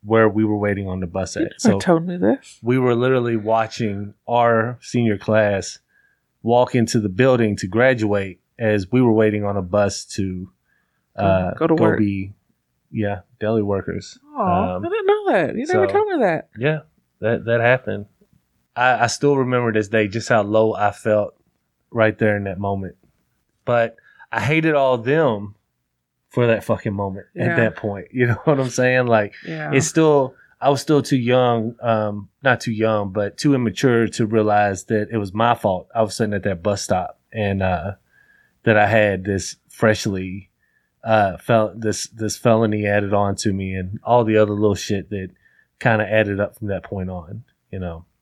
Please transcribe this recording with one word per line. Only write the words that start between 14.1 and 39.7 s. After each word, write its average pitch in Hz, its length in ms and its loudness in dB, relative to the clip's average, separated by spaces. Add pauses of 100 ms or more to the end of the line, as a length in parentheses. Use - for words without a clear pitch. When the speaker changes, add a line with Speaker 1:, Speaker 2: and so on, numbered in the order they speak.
Speaker 2:
Aw, 180 400 0
Speaker 1:
Um, - 80 -8
Speaker 2:
I 339 40 -6
didn't 403 180 -2
know 403 260 2
that. 180 240 0
You 254 100 -6
never 370 220 2
Speaker 1:
so, 392 40 -4
Speaker 2:
told 415 160 0
me 370 160 -2
that. 165 240 -2 (100)
Speaker 1:
yeah, 147 220 -2 (400)
that, 113 240 -2
that 117 160 0
happened. 113 460 0 (680)
I, 120 300 2
I - 40 0
still 143 280 2
remember 123 360 0
this 107 160 0
day 107 200 2
just 113 220 -6
how 110 120 4
low 107 320 2
I 101 160 0
felt 107 440 -2 (560)
right 110 280 2
there 107 180 2
in 101 80 -4
that 95 140 -6
moment. 98 380 -6 (680)
But 117 300 0 (360)
I 110 80 -2
hated 156 340 2
all 135 200 2
of 113 100 -6
them 117 500 0 (760)
for 123 180 2
that 113 160 2
fucking 107 300 -2
moment 98 320 -6 (100)
at 170 120 -2
Speaker 2:
Yeah. - 80 0
Speaker 1:
that 113 200 0
point. 101 320 -6
<laughs> - 40 -20
You 123 160 2
know 110 160 0
what 147 140 2
I'm 131 120 -2
saying? 127 360 2
Like, 107 280 2 (120)
Speaker 2:
Yeah. 156 260 -10
Speaker 1:
it's 143 140 2
still, 147 480 4 (260)
I 131 100 2
was 135 100 0
still 147 220 2
too 139 160 0
young, 120 640 2
um, 107 480 -2 (120)
not 123 180 2
too 117 120 -4
young, 107 400 0
but 101 240 -4
too 143 180 2
immature 117 540 2
to 117 180 -2
realize 104 580 0
that 107 260 -2
it 113 80 -4
was 101 160 -6
my 117 200 2
fault. 92 400 -4
I 113 80 2
was 110 140 -2
sitting 104 180 -2
at 95 100 -4
that 92 180 -4
bus 101 200 -2
stop 92 360 -4 (140)
and, 101 300 -2
uh, 92 300 -2 (720)
that 110 140 4
I 104 80 4
had 104 380 2
this 98 320 -4 (120)
freshly, 98 800 -2 (560)